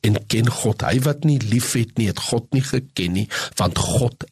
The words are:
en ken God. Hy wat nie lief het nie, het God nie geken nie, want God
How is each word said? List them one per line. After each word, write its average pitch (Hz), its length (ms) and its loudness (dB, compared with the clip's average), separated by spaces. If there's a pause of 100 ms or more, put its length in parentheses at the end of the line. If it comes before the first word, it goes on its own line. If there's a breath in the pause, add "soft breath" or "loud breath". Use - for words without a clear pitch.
en 107 260 2
ken 113 220 2
God. - 320 -2
Hy - 180 0
wat 147 240 0
nie 147 160 4
lief 113 340 0
het 117 240 -2
nie, 113 100 2
het 90 120 -4
God - 340 -2
nie 135 100 2
geken - 480 -4
nie, 104 160 -2 (280 loud breath)
want 90 220 0
God - 540 0